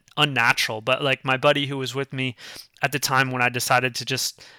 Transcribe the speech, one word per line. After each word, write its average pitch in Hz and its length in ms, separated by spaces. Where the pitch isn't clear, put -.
unnatural, 127 640
but, 127 220
like, 131 220
my 131 120
buddy 143 300
who 139 120
was 127 160
with 135 180
me 131 220
at 139 80
the 143 80
time 131 320
when 127 120
I 123 80
decided 123 460
to 123 80
just - 400